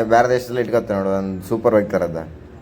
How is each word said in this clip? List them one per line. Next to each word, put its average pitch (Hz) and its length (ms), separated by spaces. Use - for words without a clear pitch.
ಬ್ಯಾರೆ 123 220
ದೇಶದಲ್ಲಿ 123 320
ಇಟ್ಕೊತಾರೆ 107 340
ನೋಡು, 98 120
ಒಂದ್ 95 280
ಸೂಪರ್ 113 280
ಬೈಕ್ 101 180
ಥರದ್ದು 82 280